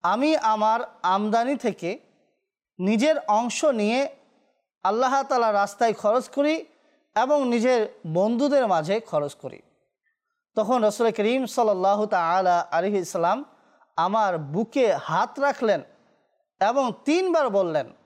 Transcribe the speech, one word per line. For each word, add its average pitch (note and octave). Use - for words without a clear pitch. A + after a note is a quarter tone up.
আমি C4
আমার A3
আমদানি G#3+
থেকে G3
নিজের A3+
অংশ A3+
নিয়ে B3
আল্লাহ B3+
তাআলার A#3
রাস্তায় G3+
খরচ A3+
করি D4+
এবং C4
নিজের A#3+
বন্ধুদের A#3+
মাঝে F3+
খরচ D3
করি।" -
তখন A3
রাসূল G#3+
করিম A#3+
সাল্লাল্লাহু G#3
তাআলা F3+
আলাইহি F#3+
ইসলাম F#3
আমার F#3+
বুকে G3+
হাত F3
রাখলেন A3
এবং A#3+
তিনবার E4
বললেন E3+